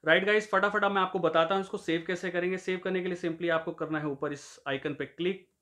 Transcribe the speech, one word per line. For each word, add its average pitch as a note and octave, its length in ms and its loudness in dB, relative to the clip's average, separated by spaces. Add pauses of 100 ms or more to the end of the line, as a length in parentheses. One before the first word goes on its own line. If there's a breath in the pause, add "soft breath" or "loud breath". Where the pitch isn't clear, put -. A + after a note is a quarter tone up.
राइट E3+ 220 4
गाइस, G#3 260 2
फटाफट G3+ 320 2
अब G3+ 80 4
मैं G3 100 2
आपको F#3 180 0
बताता E3 360 4
हूँ G3 60 0
इसको F#3+ 160 -8
सेव E3 300 -2
कैसे F3+ 240 -4
करेंगे। F3+ 260 -2
सेव F#3 220 -4
करने F#3 220 -2
के F#3 60 -4
लिए F3 220 -2
simply E3+ 200 -2
आपको E3 220 0
करना D#3 280 -4
है D3+ 80 -4
ऊपर C#3+ 260 -4
इस - 340 -16
आइकन C#3 260 -2
पे C#3 120 -4
क्लिक, F3+ 420 -4 (140)